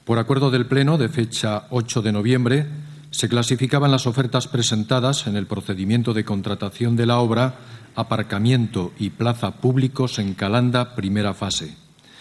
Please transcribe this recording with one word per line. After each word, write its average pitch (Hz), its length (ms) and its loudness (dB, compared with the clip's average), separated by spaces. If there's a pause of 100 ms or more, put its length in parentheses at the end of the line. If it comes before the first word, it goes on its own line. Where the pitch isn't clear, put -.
Por 117 140 2
acuerdo 131 320 2
del 127 160 2
Pleno 139 320 4
de 113 100 2
fecha 110 600 -2
ocho 117 320 -2
de 107 80 2
noviembre, 123 560 2 (420)
se - 180 -2
clasificaban 131 600 2
las 131 160 2
ofertas 123 420 0
presentadas 120 800 0
en 104 100 -2
el 101 120 -2
procedimiento 107 680 -2
de 107 100 0
contratación 101 760 -2
de 117 100 2
la 120 100 4
obra, 120 380 2 (400)
aparcamiento 107 1040 0
y 101 100 -2
plaza 117 460 -2
públicos 127 640 0
en 98 160 -2
Calanda, 120 580 0
primera 98 400 0
fase. 90 440 -6 (440)